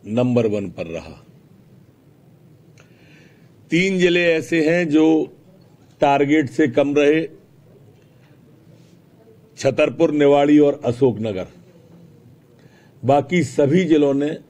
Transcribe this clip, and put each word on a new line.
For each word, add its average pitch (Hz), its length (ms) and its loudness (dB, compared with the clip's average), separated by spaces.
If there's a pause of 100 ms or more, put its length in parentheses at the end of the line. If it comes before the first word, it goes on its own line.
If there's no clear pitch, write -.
नंबर 120 400 -2
वन 101 220 -6
पर 85 180 -14
रहा। 80 260 -14 (2500)
तीन 185 280 -2
जिले 175 300 0
ऐसे 160 360 -2
हैं 170 240 0
जो 156 180 2 (960)
टारगेट 143 500 0
से 156 180 0
कम 143 260 -2
रहे, 147 280 2 (2250)
छतरपुर, 151 540 0
निवाड़ी 143 480 4
और 143 240 2
अशोकनगर। 110 640 -2 (1600)
बाकी 143 420 0
सभी 151 420 0
जिलों 147 280 2
ने 147 220 -4 (140)